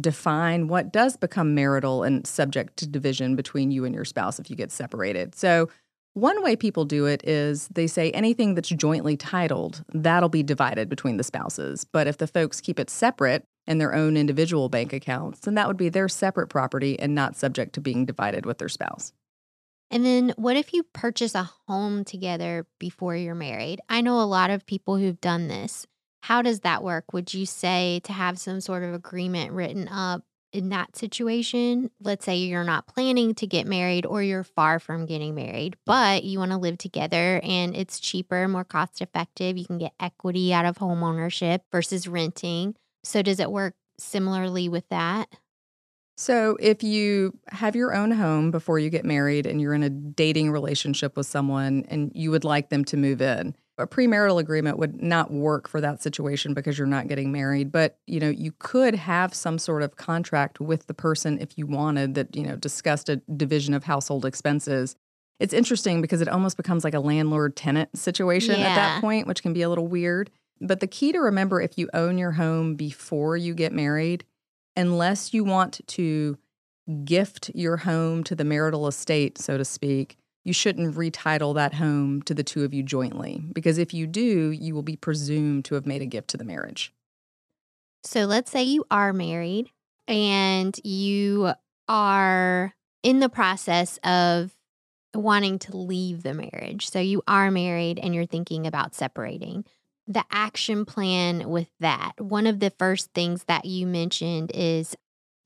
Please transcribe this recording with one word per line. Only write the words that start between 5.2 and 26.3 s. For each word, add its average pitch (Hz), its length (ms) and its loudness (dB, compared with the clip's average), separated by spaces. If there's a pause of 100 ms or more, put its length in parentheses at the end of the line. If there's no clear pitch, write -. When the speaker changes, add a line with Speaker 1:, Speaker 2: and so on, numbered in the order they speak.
Speaker 1:
So 170 320 4 (460)
one 330 280 2
way 262 140 2
people 202 280 0
do 147 220 0
it 143 160 0
is 147 460 0
they 165 180 0
say 165 240 0
anything 220 460 2
that's 165 140 -2
jointly 151 460 2
titled, 156 680 -2 (100)
that'll 165 340 4
be 160 140 2
divided 127 460 0
between 127 300 -2
the 113 40 0
spouses. - 640 -6
But 151 240 2
if 147 100 -2
the 160 80 -2
folks 160 340 0
keep 170 200 -4
it - 100 -2
separate 131 540 2 (200)
in 160 140 2
their 151 160 2
own 156 220 4
individual 147 520 2
bank 120 240 0
accounts, 135 460 -6
then 208 160 -2
that 214 140 2
would 196 80 -2
be 180 120 2
their 190 200 2
separate 190 400 -2
property 135 500 0
and 143 160 0
not 139 220 0
subject - 380 -4
to 156 60 -8
being 127 260 0
divided 101 380 -2
with 117 140 -6
their 80 100 -6
spouse. - 440 -10 (760)
Speaker 2:
And 247 160 0
then 247 320 4
what 240 200 2
if 294 160 -2
you 349 100 2
purchase 233 540 -4
a 180 120 -2 (200)
home 202 360 -2
together 170 640 -6 (140)
before 175 340 -6
you're 170 220 -4
married? 147 520 -8
I 233 120 2
know 240 200 2
a 220 60 2
lot 185 240 2
of 196 160 -2
people 196 300 -2
who've 190 240 0
done 170 260 0
this. - 400 -8 (360)
How 240 200 2